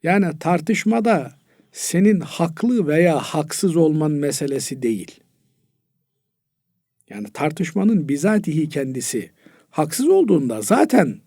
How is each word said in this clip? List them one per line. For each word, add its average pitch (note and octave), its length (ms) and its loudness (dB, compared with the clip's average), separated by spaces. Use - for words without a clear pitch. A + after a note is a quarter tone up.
Yani E3+ 360 2
tartışmada F#3+ 920 0
senin G3 480 2
haklı F3 680 -2
veya D#3+ 300 4
haksız D#3 580 -2
olman D#3 360 2
meselesi C#3 720 -4
değil. A2 300 -4
Yani G#2 240 -12
tartışmanın E3 760 -2
bizatihi D#3 600 0
kendisi C3 600 -6
haksız D#3+ 380 -2
olduğunda F3 540 2
zaten A3+ 540 2